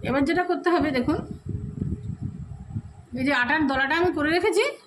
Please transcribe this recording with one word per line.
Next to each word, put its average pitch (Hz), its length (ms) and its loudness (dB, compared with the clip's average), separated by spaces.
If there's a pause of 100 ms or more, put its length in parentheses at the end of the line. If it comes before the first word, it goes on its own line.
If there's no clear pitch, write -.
এবার 269 200 2
যেটা 330 220 2
করতে 359 240 0
হবে 302 140 4 (100)
দেখুন, 285 200 0 (2000)
এই 262 80 0
যে 285 60 4 (100)
আটার 294 280 2
দলাটা 269 300 2
আমি 359 160 4
করে 302 200 2
রেখেছি 370 280 4 (220)